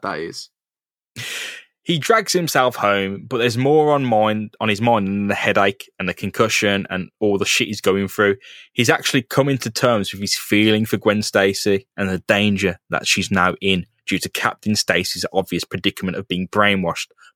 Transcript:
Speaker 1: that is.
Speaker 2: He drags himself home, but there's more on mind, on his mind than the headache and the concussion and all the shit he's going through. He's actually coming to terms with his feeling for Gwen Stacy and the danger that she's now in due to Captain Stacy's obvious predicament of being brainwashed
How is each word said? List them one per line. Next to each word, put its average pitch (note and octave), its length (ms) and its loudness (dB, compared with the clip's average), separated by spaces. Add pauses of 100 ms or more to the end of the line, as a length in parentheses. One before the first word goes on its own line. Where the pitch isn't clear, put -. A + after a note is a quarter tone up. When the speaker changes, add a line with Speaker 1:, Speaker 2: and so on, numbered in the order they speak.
Speaker 1:
that F2 160 -6
is. - 300 -12 (1300)
Speaker 2:
He F3 140 0
drags G#3+ 360 0
himself C#3+ 420 2
home, G2 520 0
but B2+ 100 -4
there's A#2 200 0
more D3+ 360 4
on C#3 120 0
mind, G#2+ 540 0
on A2 100 0
his G2+ 120 0
mind A2+ 260 4
than G2+ 200 -2
the G2+ 80 0
headache G2+ 640 2
and F#2 100 -4
the F2 60 -2
concussion G2+ 760 0
and F#2 200 -6 (100)
all G2+ 180 2
the F#2+ 80 0
shit - 220 0
he's G#2 140 -8
going G2 260 2
through. G2 280 2 (380)
He's B2 160 2
actually D3 340 2
coming C#3 360 0
to - 120 -6
terms A#2 400 0
with G2 100 -10
his G2+ 140 -2
feeling G#2+ 500 2
for A2 120 -2
Gwen G#2 260 0
Stacy G2 640 0 (100)
and G2 120 -2
the F#2 100 -2
danger G2+ 580 0 (120)
that - 180 -4
she's - 240 -2
now F2+ 300 2
in F#2+ 240 0 (200)
due F#2+ 140 -2
to - 100 -6
Captain - 460 -2
Stacy's F2+ 580 -2
obvious F2+ 300 -2
predicament F#2 540 -4
of G#2 100 -10
being F2+ 220 -4
brainwashed G2 580 0 (280)